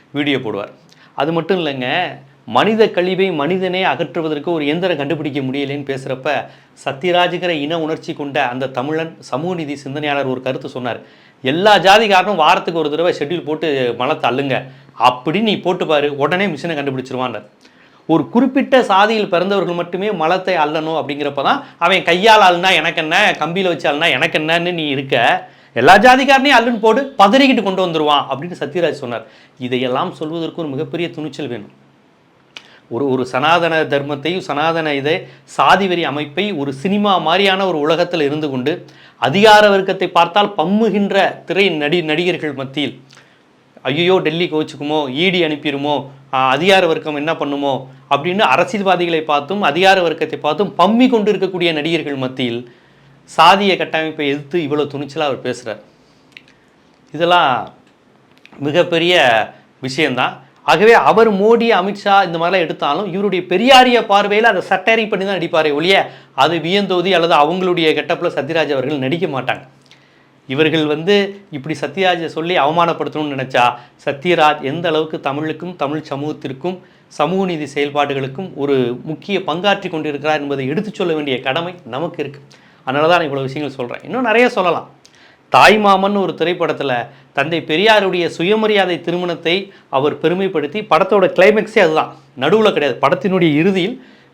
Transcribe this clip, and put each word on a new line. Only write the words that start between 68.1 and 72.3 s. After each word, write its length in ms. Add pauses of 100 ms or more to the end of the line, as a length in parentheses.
சத்யராஜ் 440
அவர்கள் 260
நடிக்க 280
மாட்டாங்க. 360 (880)
இவர்கள் 380
வந்து 540 (100)
இப்படி 300
சத்யராஜை 460
சொல்லி 320